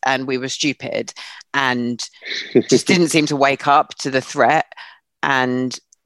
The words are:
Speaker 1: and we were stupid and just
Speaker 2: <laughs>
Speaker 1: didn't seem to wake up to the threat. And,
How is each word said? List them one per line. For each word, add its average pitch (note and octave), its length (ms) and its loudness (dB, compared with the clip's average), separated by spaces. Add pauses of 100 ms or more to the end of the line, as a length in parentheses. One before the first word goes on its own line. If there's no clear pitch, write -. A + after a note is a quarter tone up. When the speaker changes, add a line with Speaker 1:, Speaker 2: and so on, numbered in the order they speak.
Speaker 1:
and C3 220 0
we C3 100 -2
were B2+ 120 -6
stupid - 640 -4 (400)
and B2 480 -2 (680)
just - 180 4
Speaker 2:
<laughs> - 0 -
Speaker 1:
didn't F3 220 4
seem D3+ 180 2
to D3 100 -2
wake C3+ 280 2
up D3 340 4
to C#3+ 120 -6
the C3 100 0
threat. C#3+ 440 2 (580)
And, B2+ 540 0 (280)